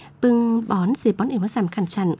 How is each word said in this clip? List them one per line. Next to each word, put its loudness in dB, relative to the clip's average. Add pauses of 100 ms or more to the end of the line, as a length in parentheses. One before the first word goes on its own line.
(220)
bưng 2
bón 0
dì 0
bón -2
ỉ -4
mất -2
giảm 0
khăn -4
chăn, -2